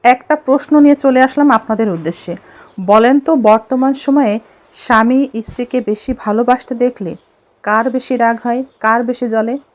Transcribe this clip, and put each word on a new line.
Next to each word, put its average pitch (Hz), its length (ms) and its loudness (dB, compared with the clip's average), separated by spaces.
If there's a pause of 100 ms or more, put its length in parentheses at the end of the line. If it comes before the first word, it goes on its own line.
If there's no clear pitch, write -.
একটা 240 320 2
প্রশ্ন 277 440 -2
নিয়ে 285 160 6
চলে 254 260 2
আসলাম 285 300 2
আপনাদের 220 380 -2
উদ্দেশ্যে। 170 460 -8 (440)
বলেন 220 400 4
তো, 320 160 0
বর্তমান 254 580 2
সময়ে 269 460 0 (340)
স্বামী 247 540 0 (200)
স্ত্রীকে 247 340 -6
বেশি 214 360 -6
ভালোবাসতে 240 580 -2
দেখলে 233 400 -4 (480)
কার 226 260 0
বেশি 254 280 -4
রাগ 233 260 0
হয়, 247 200 -4 (160)
কার 226 240 0
বেশি 247 240 -6
জ্বলে? 220 300 -2 (160)